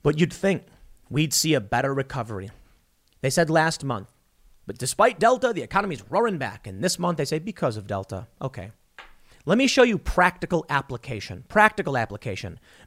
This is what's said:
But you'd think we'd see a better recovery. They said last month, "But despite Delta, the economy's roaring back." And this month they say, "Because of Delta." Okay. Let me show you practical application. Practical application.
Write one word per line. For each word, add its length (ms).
But 180
you'd 120
think 320
we'd 220
see 220
a 60
better 320
recovery. 580
They 100
said 200
last 320
month, 300
"But 140
despite 400
Delta, 340
the 100
economy's 460
roaring 300
back." 300
And 160
this 160
month 180
they 60
say, 160
"Because 360
of 120
Delta." 400
Okay. 300
Let 140
me 80
show 160
you 160
practical 720
application. 800
Practical 480
application. 640